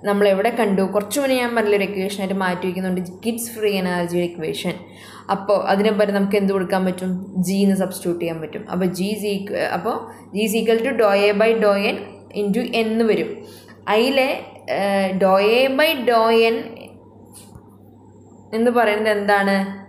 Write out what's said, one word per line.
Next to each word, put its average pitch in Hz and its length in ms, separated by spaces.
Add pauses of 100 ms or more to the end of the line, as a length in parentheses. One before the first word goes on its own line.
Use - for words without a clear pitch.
നമ്മൾ 202 220
എവിടെ 196 280
കണ്ടു? 196 240 (100)
കുറച്ച് 202 300
മുന്നേ 262 180
ഞാൻ 240 140
പറഞ്ഞില്ല, 208 240
ഒരു 196 100
ഇക്വേഷനായിട്ട് 196 520
മാറ്റി 180 260
വയ്ക്കുന്നുണ്ട്, 185 340 (240)
Gibbs 233 320
free 214 140 (100)
എനർജി 175 360 (120)
equation. 170 460 (580)
അപ്പോൾ 196 260 (120)
അതിന് 202 280
പകരം 202 180
നമുക്ക് 196 240
എന്ത് 196 140
കൊടുക്കാൻ 190 320
പറ്റും? 185 240 (360)
G 196 180
എന്ന് 196 160
substitute 185 420
ചെയ്യാൻ 165 200
പറ്റും. - 280
അപ്പോൾ 180 160 (100)
G 190 200
is 196 60 (120)
equ-, 196 420
അപ്പോൾ 214 180 (380)
G 208 140
is 202 140
equal 226 260
to 269 140
dou 208 100 (160)
A - 20 (140)
by 226 60 (140)
dou 202 120 (180)
N - 60 (420)
into 208 220 (180)
N 220 120
എന്ന് 226 180
വരും. 170 180 (640)
അതിലെ, 262 340 (480)
ഏഹ്, 196 320 (160)
dou 190 140 (160)
A 247 80 (180)
by 311 100 (200)
dou 226 160 (260)
N 240 60 (2000)
എന്ന് 233 220
പറയുന്നത് 214 380
എന്താണ്? 202 380 (340)